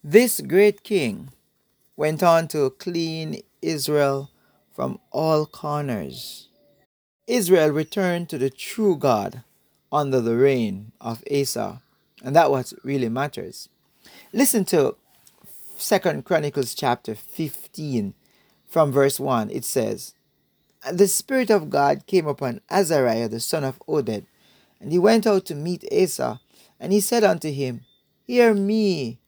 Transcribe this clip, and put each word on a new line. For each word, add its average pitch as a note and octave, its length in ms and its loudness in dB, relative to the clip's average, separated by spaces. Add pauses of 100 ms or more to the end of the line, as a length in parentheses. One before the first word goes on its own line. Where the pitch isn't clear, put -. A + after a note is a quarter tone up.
This G#3 380 4
great G3+ 420 2
king C3+ 480 -4 (680)
went D#3 260 -2
on E3 240 6
to D3 240 0
clean D#3+ 720 -6 (200)
Israel C#3+ 680 0 (420)
from - 260 -6 (120)
all D3+ 340 0
corners. B2+ 1000 -8 (800)
Israel F3+ 420 4
returned F3 600 -2
to D#3 80 -8
the C3 120 0
true G3+ 460 -2
God A#2+ 480 0 (460)
under C#3 300 0
the A#2 160 0
reign A#2 640 0
of A#2 320 -10
Asa, A#2+ 500 -4 (400)
and C3 140 -6
that D#3 160 6
what C3 220 -2 (100)
really C3 240 -2
matters. A2+ 640 -8 (640)
Listen A#3 320 2
to C#3+ 320 2 (800)
Second E3 480 -2
Chronicles D3 500 -2
chapter A#2+ 400 -4
fifteen, C3+ 1000 -6 (540)
from D3+ 240 2
verse C#3 260 2
one. B2 320 -2
It B2 140 -8
says, G#2+ 500 -4 (680)
"And E3 140 -6
the G3 100 6
Spirit B3+ 420 -2
of E3+ 200 2
God C#3+ 360 0
came F3 220 0
upon C3+ 320 -6 (100)
Azariah C3 600 0
the A2+ 100 -6
son D#3 240 -4
of C3 240 -6
Oded, B2+ 380 -4 (560)
and D3 100 -8
he F3 80 2
went A3 260 4
out G3 200 2
to D#3 100 -10
meet E3 340 -6
Asa, C3 520 -2 (400)
and F#3 100 -4
he G#3 80 4
said A3+ 240 0
unto F3 260 0
him, C3+ 360 -6 (400)
Hear A#3+ 280 6
me G3 760 0